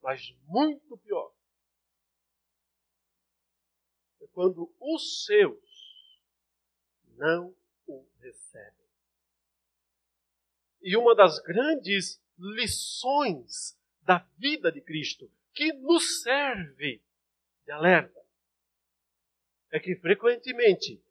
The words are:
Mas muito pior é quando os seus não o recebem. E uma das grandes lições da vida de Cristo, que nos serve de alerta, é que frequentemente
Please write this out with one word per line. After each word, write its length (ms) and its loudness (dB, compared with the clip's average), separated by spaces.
Mas 340 -8
muito 520 -2
pior 360 -8
é 60 -20
quando 520 -2
os 460 -6
seus 320 4
não 380 -2
o 220 -18
recebem. 680 -20
E 160 0
uma 180 8
das 260 8
grandes 840 -2
lições 1400 -6
da 180 2
vida 340 -2
de 80 -14
Cristo, 500 -10
que 200 -4
nos 500 0
serve 800 -4
de 80 -14
alerta, 520 2
é 100 -4
que 160 -6
frequentemente 1160 0